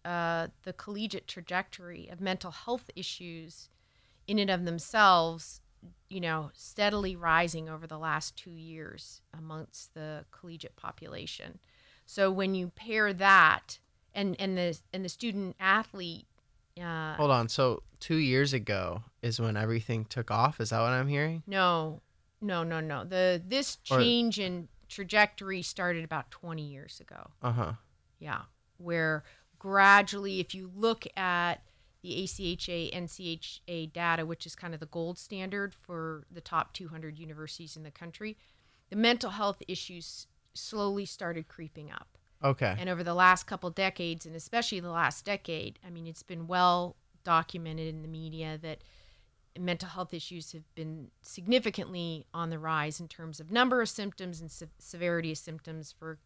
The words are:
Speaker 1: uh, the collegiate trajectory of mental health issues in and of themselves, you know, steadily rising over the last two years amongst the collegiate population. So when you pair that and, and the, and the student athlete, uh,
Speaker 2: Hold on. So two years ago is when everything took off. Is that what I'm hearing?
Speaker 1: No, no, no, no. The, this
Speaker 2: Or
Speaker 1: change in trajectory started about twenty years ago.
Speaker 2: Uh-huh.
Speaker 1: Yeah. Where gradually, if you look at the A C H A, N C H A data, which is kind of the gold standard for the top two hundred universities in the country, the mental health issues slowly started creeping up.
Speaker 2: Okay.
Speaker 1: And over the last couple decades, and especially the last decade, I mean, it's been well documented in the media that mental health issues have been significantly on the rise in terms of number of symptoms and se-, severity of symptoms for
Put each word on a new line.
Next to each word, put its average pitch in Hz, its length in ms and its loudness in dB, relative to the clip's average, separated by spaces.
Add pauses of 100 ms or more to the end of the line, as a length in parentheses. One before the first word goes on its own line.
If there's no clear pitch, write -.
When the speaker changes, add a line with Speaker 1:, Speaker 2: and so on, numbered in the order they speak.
Speaker 1:
uh, 170 440 0 (160)
the 185 80 -8
collegiate 208 560 -8
trajectory 180 840 -8
of 175 100 -14
mental 190 300 -2
health - 460 -6
issues 165 720 -12 (580)
in 208 140 2
and 196 100 2
of 180 140 2
themselves, 170 960 4 (480)
you 190 120 -8
know, 160 340 -2
steadily 202 640 0
rising 165 520 2
over 160 180 -12
the 156 120 -12
last 156 380 -4
two - 160 -16
years 160 680 -14 (160)
amongst 160 580 -12
the 156 360 -10
collegiate - 460 -16
population. - 800 -12 (460)
So 196 260 2
when 190 240 0
you 180 200 -4
pair 214 380 0
that 185 640 8 (360)
and, 202 260 0
and 190 160 0
the, 175 220 0 (160)
and 190 100 -6
the 180 60 -6
student 202 500 -4
athlete, 190 640 0 (560)
uh, 160 340 -4
Speaker 2:
Hold 147 140 4
on. 120 200 4
So 127 320 2 (180)
two 160 160 0
years 139 380 4
ago 98 480 0 (200)
is 117 160 0
when 113 200 2
everything 110 480 0
took - 240 -4
off. 117 280 4
Is 113 120 -2
that 113 100 2
what 117 120 4
I'm 127 140 2
hearing? 151 400 0
Speaker 1:
No, 175 540 2 (400)
no, 180 240 0
no, 165 160 -2
no. 147 240 -4
The, 185 420 2
this 269 300 0 (140)
Speaker 2:
Or 262 80 6
Speaker 1:
change 233 420 4
in 180 280 -4 (200)
trajectory 196 720 2
started 175 420 -2
about 156 280 -6
twenty 160 360 -10
years 139 320 -16
ago. - 300 -18 (140)
Speaker 2:
Uh-huh. 117 320 2 (440)
Speaker 1:
Yeah. 147 220 -6 (380)
Where 160 440 0 (360)
gradually, 196 840 6
if 175 140 -4
you 185 200 -12
look 226 400 0
at 175 480 0 (380)
the 170 220 -6
A 190 40 -4
C 175 260 -4
H - 180 -6
A, 170 180 -2
N 175 180 -6
C 170 260 -8
H - 360 -12
A 170 200 -6
data, 165 360 0
which 165 220 -8
is 160 80 -14
kind 170 180 -10
of 156 80 -10
the 160 60 -12
gold 170 320 -6
standard 196 560 -6
for 160 560 -10
the 175 100 -18
top - 320 -2
two 175 160 -12
hundred 156 300 -12
universities 156 580 -14
in 156 60 -14
the 151 80 -14
country, 214 480 -12 (500)
the 220 80 -6
mental 233 320 6
health 202 400 -2
issues - 580 -10 (280)
slowly 202 500 -2
started 170 420 -6
creeping 151 460 -14
up. - 160 -14 (340)
Speaker 2:
Okay. 127 340 4
Speaker 1:
And 180 120 -2
over 175 160 -2
the 170 100 0
last 180 300 8
couple 180 260 -6
decades, 170 560 -2
and 160 80 -12
especially 190 460 -4
the 175 100 -8
last 170 340 2
decade, 196 640 -6
I 180 40 -14
mean, 165 180 -12
it's 160 160 -14
been 165 240 -8
well 180 480 4 (260)
documented 165 640 0
in 156 160 -8
the 156 60 -10
media 160 540 -8
that 156 200 -10 (720)
mental 180 320 -2
health 180 240 -8
issues 170 400 -10
have 156 220 -18
been 156 360 -10 (120)
significantly 180 1120 -2
on 165 160 -4
the 165 80 -6
rise 156 400 -2
in 170 80 -10
terms 160 320 -12
of 160 140 -14
number 247 280 4
of 220 80 0
symptoms 185 520 -8
and 160 100 -12
se-, - 160 -14 (140)
severity 170 500 -2
of 156 80 -6
symptoms 156 580 -12
for 160 300 -12